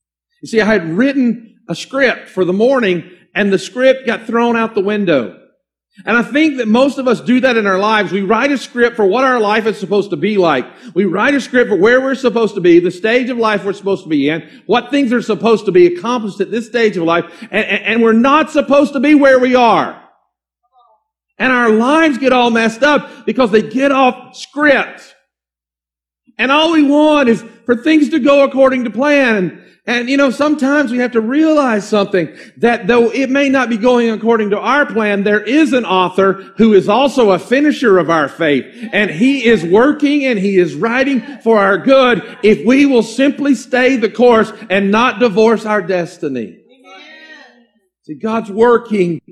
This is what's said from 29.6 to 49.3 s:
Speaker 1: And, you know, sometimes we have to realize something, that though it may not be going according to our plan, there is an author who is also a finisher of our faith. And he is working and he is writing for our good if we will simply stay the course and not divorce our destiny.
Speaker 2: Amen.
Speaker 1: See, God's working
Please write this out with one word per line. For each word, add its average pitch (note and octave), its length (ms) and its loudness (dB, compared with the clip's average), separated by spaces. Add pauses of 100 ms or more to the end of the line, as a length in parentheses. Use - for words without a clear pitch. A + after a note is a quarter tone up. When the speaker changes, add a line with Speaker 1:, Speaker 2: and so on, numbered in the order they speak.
Speaker 1:
And, A#3+ 240 -4
you C#4 80 0
know, C#4 140 2
sometimes C#4+ 600 -2
we B3 60 -2
have B3 120 -2
to A#3+ 100 0
realize C4 680 0
something, G3 440 -2 (260)
that A3 280 0
though A#3 240 2
it B3+ 200 -4
may C#4 180 0
not C4 200 0
be A#3 80 -2
going A#3+ 340 2
according G#3+ 400 0
to G3 100 -2
our C4 260 0
plan, G3+ 380 -2
there G#3 180 0
is C4+ 300 0
an B3 120 0
author F#3 500 0 (220)
who A3 160 4
is F#3 160 4
also A#3 440 2
a E3 80 0
finisher B3 580 0
of D#3+ 120 0
our D#3 180 0
faith. D3 360 -2 (280)
And G3+ 180 -2
he B3 340 0
is A3 200 2
working C#4 600 2
and A#3+ 120 -2
he G3 180 -2
is E3 200 0
writing B3 440 -2 (220)
for A3+ 160 2
our G3 200 2
good B3 640 2
if G3+ 200 2
we C4 220 4
will B3 160 2
simply C#4 540 -2
stay B3+ 400 0
the A3 120 -2
course A3+ 440 2 (180)
and G3 220 0
not A3+ 260 0
divorce A3 480 0
our G#3 160 -2
destiny. D#3+ 800 -8 (160)
Speaker 2:
Amen. D#4 880 -20 (360)
Speaker 1:
See, D#3 120 -16
God's A3 380 -6
working G#3+ 680 0 (120)